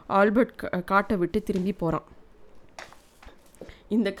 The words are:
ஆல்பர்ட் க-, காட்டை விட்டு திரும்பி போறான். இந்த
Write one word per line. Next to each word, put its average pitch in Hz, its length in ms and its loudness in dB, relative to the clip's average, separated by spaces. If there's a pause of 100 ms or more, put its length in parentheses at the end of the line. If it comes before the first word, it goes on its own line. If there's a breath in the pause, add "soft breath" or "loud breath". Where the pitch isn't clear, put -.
ஆல்பர்ட் 214 500 2
க-, - 280 -6
காட்டை 202 320 2
விட்டு 175 260 0
திரும்பி 190 300 -2
போறான். 165 320 -2 (1800 loud breath)
இந்த 202 320 0